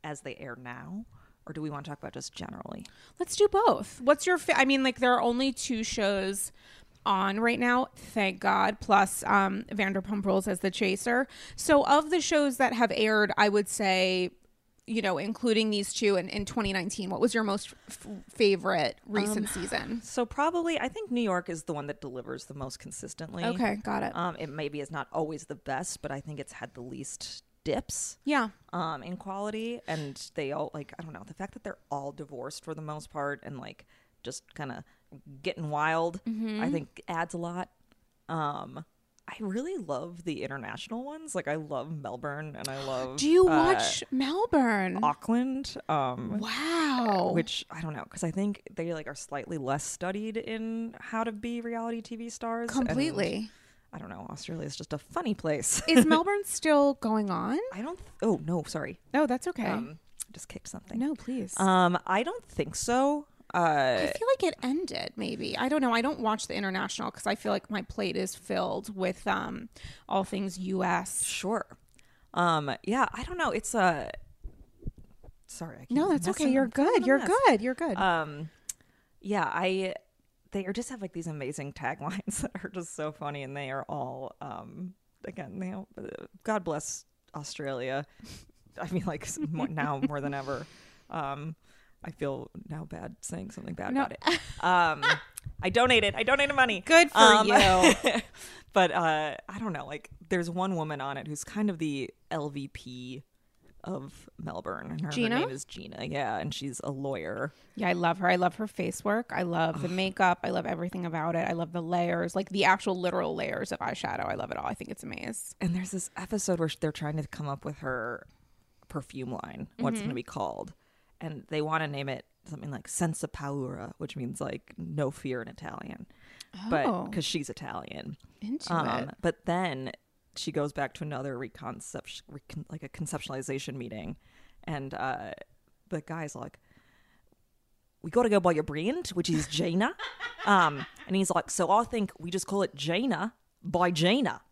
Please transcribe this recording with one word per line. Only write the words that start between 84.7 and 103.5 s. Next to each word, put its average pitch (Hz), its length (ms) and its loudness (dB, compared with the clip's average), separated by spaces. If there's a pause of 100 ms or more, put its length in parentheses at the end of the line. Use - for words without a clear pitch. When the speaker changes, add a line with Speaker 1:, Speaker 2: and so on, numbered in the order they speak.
Speaker 1:
again, 190 340 -10
they 185 120 -6
all, 190 160 -12 (100)
uh, - 100 -12 (360)
God 214 200 -2
bless - 420 -6 (300)
Australia. 139 720 -4 (760)
I - 80 -6
mean, 180 160 -2
like, 156 180 -4
s-, - 160 -8 (100)
mo-, 160 160 -2
now 147 420 -2
more 143 140 -2
than 143 120 -4
ever. 139 320 -6 (440)
Um, 147 460 -6 (480)
I 160 80 -10
feel 135 400 -6 (160)
now 156 180 -8
bad - 360 -12
saying - 300 -10
something - 240 -10
bad 151 180 -4
Speaker 2:
No. 277 120 2
Speaker 1:
about - 80 -8
it. - 500 0
Um, 175 400 6 (580)
I 190 80 0
donated. 226 460 6
I - 80 0
donated 277 320 4
money. 233 300 4
Speaker 2:
Good 330 260 10
for - 80 4
Speaker 1:
Um, 214 280 12
Speaker 2:
you. 208 60 6
Speaker 1:
<laughs> - 1200 6
but, 185 180 6
uh, 156 460 2 (100)
I 196 120 -10
don't 220 140 -4
know. 131 120 -6
Like, 147 240 -12 (180)
there's 175 220 2
one 185 260 0
woman 156 240 -2
on 139 180 -4
it 151 100 -8
who's 151 180 -8
kind 208 240 0
of 175 80 -2
the 143 320 -2 (220)
L 147 180 -2
V 139 180 -6
P 123 560 -12 (640)